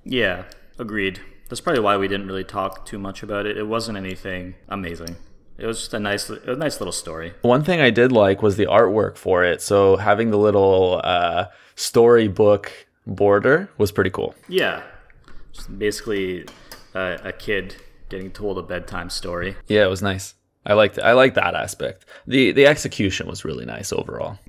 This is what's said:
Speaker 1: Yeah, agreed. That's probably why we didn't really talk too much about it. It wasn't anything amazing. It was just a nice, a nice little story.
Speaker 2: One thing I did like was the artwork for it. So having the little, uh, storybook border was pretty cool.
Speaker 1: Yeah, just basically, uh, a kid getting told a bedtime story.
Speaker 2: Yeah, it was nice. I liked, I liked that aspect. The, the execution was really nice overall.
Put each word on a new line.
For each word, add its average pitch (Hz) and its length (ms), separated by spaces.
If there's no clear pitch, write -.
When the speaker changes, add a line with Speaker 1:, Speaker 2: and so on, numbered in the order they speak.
Speaker 1:
Yeah, 95 400
agreed. 101 400
That's 120 120
probably 143 200
why 101 160
we 98 100
didn't 98 180
really 95 180
talk 95 440
too 110 100
much 98 240
about 101 240
it. 104 120
It 107 100
wasn't 110 320
anything 92 560
amazing. 85 480
It 113 80
was 113 120
just - 140
a 113 60
nice, 101 300
a 120 260
nice 147 240
little 90 120
story. 82 420
Speaker 2:
One 123 200
thing 170 180
I 123 100
did 120 200
like 98 300
was 104 160
the 101 80
artwork 101 500
for 90 280
it. 87 180
So 98 360
having 107 340
the 104 80
little, 98 640
uh, 87 420
storybook 110 960
border 104 720
was 101 140
pretty 95 180
cool. - 240
Speaker 1:
Yeah, 151 320
just - 240
basically, 98 680
uh, 92 280
a 95 80
kid 95 440
getting 92 220
told 101 260
a 87 60
bedtime 87 480
story. 90 440
Speaker 2:
Yeah, 104 180
it 92 40
was 95 120
nice. 95 320
I 104 80
liked, 104 240
I - 160
liked 127 220
that 90 180
aspect. - 520
The, 123 280
the 139 120
execution 123 600
was - 180
really 60 200
nice 57 280
overall. - 560